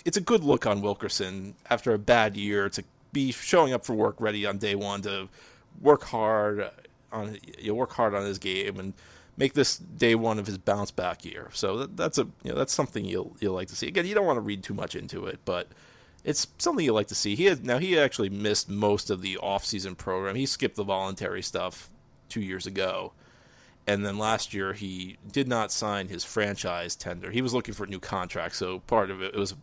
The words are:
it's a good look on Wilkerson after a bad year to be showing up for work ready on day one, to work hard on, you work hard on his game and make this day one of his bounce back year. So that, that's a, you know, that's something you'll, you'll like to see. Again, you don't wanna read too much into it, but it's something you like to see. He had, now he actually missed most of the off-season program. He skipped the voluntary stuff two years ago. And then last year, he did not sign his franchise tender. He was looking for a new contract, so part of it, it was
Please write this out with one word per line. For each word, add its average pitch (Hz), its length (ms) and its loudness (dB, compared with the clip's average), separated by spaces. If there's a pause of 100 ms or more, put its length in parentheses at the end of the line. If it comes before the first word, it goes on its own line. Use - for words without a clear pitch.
it's 170 120 0
a 196 40 0
good 180 220 4
look 139 220 4
on 101 160 2
Wilkerson 98 720 -4 (160)
after 117 240 2
a 104 60 2
bad 110 360 4
year 101 340 0
to - 140 -6 (300)
be 135 180 2
showing 156 400 6
up 123 140 0
for 123 80 0
work 107 260 4
ready 104 280 0
on 98 100 0
day 101 160 0
one, 101 300 -2
to 98 260 -4 (520)
work 143 220 8
hard 107 680 2 (400)
on, 107 260 -6 (220)
you 107 160 -2
work 123 180 0
hard 107 220 4
on 98 100 0
his 95 140 -4
game 98 400 -2
and 98 160 -8 (420)
make 139 160 2
this - 240 4
day - 380 4
one 113 240 2
of 98 80 -4
his 98 100 -4
bounce 101 320 0
back - 340 -4
year. - 300 -12
So 101 240 0
that, - 180 -6
that's - 220 -2
a, 131 100 2 (160)
you - 80 -6
know, - 40 -6
that's 139 180 0
something 120 320 -2
you'll, 95 340 -4
you'll 98 140 0
like 92 140 -4
to 101 80 -14
see. - 120 -6
Again, 175 200 0
you 208 80 0
don't 202 100 4
wanna 127 160 2
read 101 220 -4
too - 100 -8
much 101 220 -6
into 95 320 -8
it, 95 180 -10
but 87 220 -2 (560)
it's - 240 -2 (100)
something 277 260 0
you 127 80 4
like 107 160 2
to - 80 -6
see. 104 200 0
He 170 100 4
had, 160 180 4
now 123 140 2
he 170 220 2
actually 120 300 2
missed 104 380 0
most 104 440 2
of 92 100 -2
the 95 160 -4
off-season 98 560 -2
program. 98 420 -4
He 135 120 0
skipped - 280 0
the 104 80 -2
voluntary 95 600 -2
stuff - 480 -6 (380)
two 113 120 -6
years 92 240 -6
ago. 92 480 -2 (720)
And 101 180 2
then 101 140 -2
last 110 340 0
year, 95 200 -2
he 95 440 -8 (140)
did 135 160 2
not 113 240 0
sign 101 380 -2
his 90 140 -6
franchise 95 720 -2
tender. 92 360 -8
He 120 100 0
was 123 140 0
looking 113 180 -2
for 101 120 -8
a - 20 -6
new 95 120 -8
contract, 90 560 -4
so 92 240 -4
part 101 300 2
of 95 140 -6
it, 95 100 -4
it 107 60 -2
was 98 240 -2